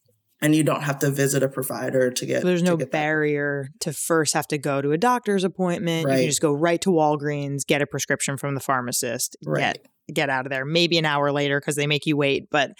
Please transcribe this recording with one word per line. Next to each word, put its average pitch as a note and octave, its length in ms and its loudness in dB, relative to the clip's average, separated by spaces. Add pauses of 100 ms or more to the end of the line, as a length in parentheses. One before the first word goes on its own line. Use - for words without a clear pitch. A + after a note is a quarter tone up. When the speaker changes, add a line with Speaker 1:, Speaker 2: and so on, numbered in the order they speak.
(400)
Speaker 1:
And D3+ 140 4
you D#3 100 4
don't D3 200 0
have C#3+ 160 -2
to C#3+ 100 0
visit C3+ 320 2
a C3 60 4
provider B2+ 640 -2
to B2+ 160 -6
get C3 140 0
Speaker 2:
So F3+ 80 0
there's F3 120 2
Speaker 1:
to F3+ 40 4
Speaker 2:
no F3 120 4
Speaker 1:
get D#3 140 -6
that. - 0 -
Speaker 2:
barrier D3 800 0 (100)
to E3 140 -6
first D#3+ 420 2
have D3+ 140 0
to D3+ 100 0
go C#3 220 -2
to C#3+ 100 0
a D#3+ 80 2
doctor's G#3+ 460 0
appointment. E3+ 580 -2
You C#3+ 60 -2
Speaker 1:
Right. C3+ 100 2
Speaker 2:
can D#3+ 80 2
just C#3+ 140 -2
go D3+ 120 2
right E3+ 280 2
to F#3+ 100 0
Walgreens, D3 760 0
get D3 160 2
a C#3+ 60 0
prescription C#3 500 -4
from C#3 160 -4
the C3 60 -4
pharmacist, B2 840 -2
Speaker 1:
Right. C#3+ 380 0
Speaker 2:
get - 40 -20 (260)
get D3 180 0
out C3 160 -2
of C3+ 40 -10
there. C3+ 160 -4
Maybe E3+ 320 2
an D#3+ 80 2
hour C#3+ 260 2
later C#3+ 300 0
'cause D3 140 -4
they C#3+ 120 0
make D3 180 -2
you D3+ 120 0
wait, C#3 340 0
but C#3+ 280 0